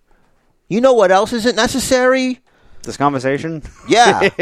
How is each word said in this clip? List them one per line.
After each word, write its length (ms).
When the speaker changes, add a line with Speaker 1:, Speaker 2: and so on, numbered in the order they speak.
Speaker 1:
You 140
know 120
what 180
else 220
isn't 220
necessary? 840
Speaker 2:
This 140
conversation? 640
Speaker 1:
Yeah. 420